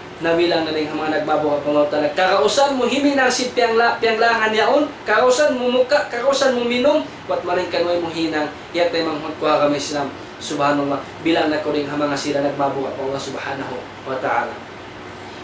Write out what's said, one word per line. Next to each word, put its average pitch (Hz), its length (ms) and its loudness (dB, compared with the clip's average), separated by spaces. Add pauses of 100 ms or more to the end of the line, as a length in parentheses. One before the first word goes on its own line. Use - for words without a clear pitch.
(200)
na 165 160 2
bilang 165 320 2
na 156 80 -2
rin 156 80 0
mga 151 400 -2
nagmabuha 147 400 0
pa 147 80 0
Allah 147 160 4
Ta'ala. 151 240 0
Kakausan 202 640 4
mo, 247 80 0
himinang 262 480 2
si 247 240 -2
piangla-, 233 480 2
pianglangan 220 480 2
yaon, 247 320 4 (240)
kakausan 254 480 4
mo 247 160 0
muka, 254 400 2
kakausan 254 480 2
mo 240 80 -2
minum, 277 320 4 (240)
wat - 160 -2
maring 180 320 -2
kanway 175 240 2
mo 165 160 -2
hinang, 156 400 -2 (240)
yat 175 160 2
emang 160 320 -2
hud 151 160 -6
ko 151 80 2
kami 147 320 2
Islam. 143 320 -4 (240)
Subhanallah, 143 640 0 (240)
bilang 160 240 2
na 151 160 -2
ko 147 80 -2
rin 147 160 -2
mga 147 320 -2
sila 143 240 -2
nagmabuha 139 480 -2
pa 135 80 -8
Allah 135 220 -4
Subhanahu 135 540 -8 (280)
wa 131 160 -6
Ta'ala. - 320 -2 (920)